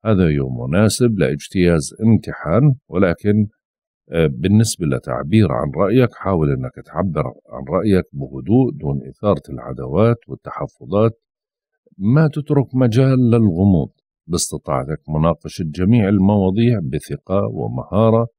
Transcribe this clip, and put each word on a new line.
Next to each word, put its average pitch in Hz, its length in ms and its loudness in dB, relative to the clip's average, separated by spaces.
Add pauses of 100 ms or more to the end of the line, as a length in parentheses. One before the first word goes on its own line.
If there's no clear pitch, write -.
هذا 92 240 2
يوم 65 320 -2
مناسب 101 580 0
لاجتياز 82 840 0
امتحان، 113 720 2 (140)
ولكن، 101 580 0 (680)
آه، 82 140 2
بالنسبة 92 600 0
لتعبير 69 640 0
عن 69 240 -2
رأيك، 110 380 2
حاول 82 360 0
انك 64 220 -4 (140)
تعبر 78 400 -4
عن 62 420 -14
رأيك 92 440 2
بهدوء 117 600 -2
دون 69 360 -6
إثارة 98 400 -2
العداوات 69 680 -2 (120)
والتحفظات. 104 840 -4 (880)
ما 135 300 2
تترك 143 460 -2
مجال 131 440 2 (120)
للغموض. 95 600 4 (360)
باستطاعتك 76 840 -6
مناقشة 80 540 -2
جميع 92 460 0
المواضيع 101 760 2
بثقة 73 640 -6
ومهارة. 110 800 0 (120)